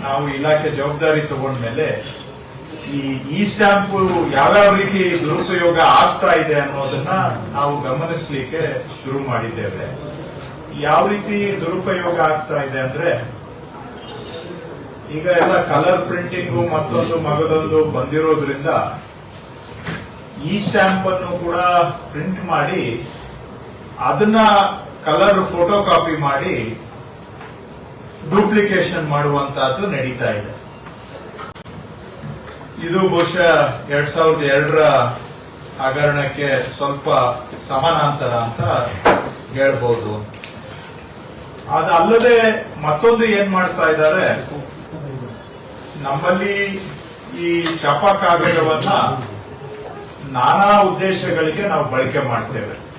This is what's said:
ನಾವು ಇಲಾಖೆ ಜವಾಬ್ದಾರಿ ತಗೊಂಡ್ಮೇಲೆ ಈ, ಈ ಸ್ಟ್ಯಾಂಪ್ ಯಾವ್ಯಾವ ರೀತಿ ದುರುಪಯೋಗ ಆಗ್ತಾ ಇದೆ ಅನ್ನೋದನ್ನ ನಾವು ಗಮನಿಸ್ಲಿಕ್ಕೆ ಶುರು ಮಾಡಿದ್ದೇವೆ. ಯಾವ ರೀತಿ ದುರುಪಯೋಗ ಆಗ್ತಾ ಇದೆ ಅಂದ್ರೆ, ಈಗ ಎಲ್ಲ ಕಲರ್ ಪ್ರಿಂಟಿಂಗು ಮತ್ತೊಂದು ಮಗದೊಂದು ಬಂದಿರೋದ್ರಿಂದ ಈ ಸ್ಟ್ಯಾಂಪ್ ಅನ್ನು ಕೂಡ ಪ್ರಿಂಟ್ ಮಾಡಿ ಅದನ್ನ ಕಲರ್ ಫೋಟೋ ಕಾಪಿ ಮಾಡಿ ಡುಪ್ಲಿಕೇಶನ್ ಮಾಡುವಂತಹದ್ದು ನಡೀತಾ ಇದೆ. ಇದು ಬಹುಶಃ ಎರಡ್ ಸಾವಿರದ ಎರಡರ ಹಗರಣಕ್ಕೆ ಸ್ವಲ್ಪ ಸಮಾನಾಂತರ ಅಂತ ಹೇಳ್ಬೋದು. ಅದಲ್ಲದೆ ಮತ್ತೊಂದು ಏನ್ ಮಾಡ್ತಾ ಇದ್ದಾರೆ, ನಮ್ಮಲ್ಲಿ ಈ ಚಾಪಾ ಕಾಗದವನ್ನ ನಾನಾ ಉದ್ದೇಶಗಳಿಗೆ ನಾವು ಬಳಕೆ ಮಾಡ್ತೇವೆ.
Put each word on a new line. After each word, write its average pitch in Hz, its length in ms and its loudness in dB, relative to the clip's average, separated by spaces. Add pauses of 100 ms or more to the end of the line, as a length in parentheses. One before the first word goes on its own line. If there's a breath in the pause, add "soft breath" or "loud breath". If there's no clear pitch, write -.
ನಾವು 139 260 -2
ಇಲಾಖೆ 151 460 2
ಜವಾಬ್ದಾರಿ 147 460 2
ತಗೊಂಡ್ಮೇಲೆ 127 800 -2 (920)
ಈ, 143 40 -2 (160)
ಈ 143 320 -2
ಸ್ಟ್ಯಾಂಪ್ 202 480 4 (400)
ಯಾವ್ಯಾವ 196 420 6
ರೀತಿ 190 480 2
ದುರುಪಯೋಗ 175 560 2
ಆಗ್ತಾ 165 540 6
ಇದೆ 151 260 2
ಅನ್ನೋದನ್ನ 139 500 -2 (440)
ನಾವು 143 280 0
ಗಮನಿಸ್ಲಿಕ್ಕೆ 143 1000 -4 (220)
ಶುರು 135 140 -4
ಮಾಡಿದ್ದೇವೆ. 113 800 -6 (840)
ಯಾವ 156 260 4
ರೀತಿ 208 540 -2
ದುರುಪಯೋಗ 180 580 -2
ಆಗ್ತಾ 151 420 0
ಇದೆ 135 180 -4
ಅಂದ್ರೆ, - 560 -2 (1800)
ಈಗ 156 80 -4
ಎಲ್ಲ 180 360 4
ಕಲರ್ 156 460 2
ಪ್ರಿಂಟಿಂಗು 175 540 -2
ಮತ್ತೊಂದು 165 580 0
ಮಗದೊಂದು 156 680 2
ಬಂದಿರೋದ್ರಿಂದ 143 840 0 (1800)
ಈ 196 160 -2
ಸ್ಟ್ಯಾಂಪ್ 190 480 2
ಅನ್ನು 180 300 -2
ಕೂಡ 170 180 -2 (560)
ಪ್ರಿಂಟ್ 180 340 -6
ಮಾಡಿ 151 640 -2 (920)
ಅದನ್ನ 208 380 4 (680)
ಕಲರ್ 156 460 4
ಫೋಟೋ 196 320 4
ಕಾಪಿ 165 380 0
ಮಾಡಿ 120 600 -2 (1500)
ಡುಪ್ಲಿಕೇಶನ್ 190 720 2
ಮಾಡುವಂತಹದ್ದು 147 800 0
ನಡೀತಾ 131 440 -2
ಇದೆ. 104 340 -8 (2250)
ಇದು 185 220 4
ಬಹುಶಃ 170 800 2
ಎರಡ್ 143 200 0
ಸಾವಿರದ 160 320 4
ಎರಡರ 147 420 4 (960)
ಹಗರಣಕ್ಕೆ 139 960 0
ಸ್ವಲ್ಪ 143 320 -2 (580)
ಸಮಾನಾಂತರ 139 680 2
ಅಂತ - 280 -2 (920)
ಹೇಳ್ಬೋದು. 113 760 0 (1400)
ಅದಲ್ಲದೆ 220 920 6 (160)
ಮತ್ತೊಂದು 226 440 4
ಏನ್ 202 240 2
ಮಾಡ್ತಾ 180 400 2
ಇದ್ದಾರೆ, 156 580 2 (1600)
ನಮ್ಮಲ್ಲಿ 190 800 0 (580)
ಈ 170 420 0
ಚಾಪಾ 151 320 2
ಕಾಗದವನ್ನ 165 760 2 (1400)
ನಾನಾ 202 460 6
ಉದ್ದೇಶಗಳಿಗೆ 175 840 2
ನಾವು 160 240 0
ಬಳಕೆ - 340 0
ಮಾಡ್ತೇವೆ. 113 640 -4 (140)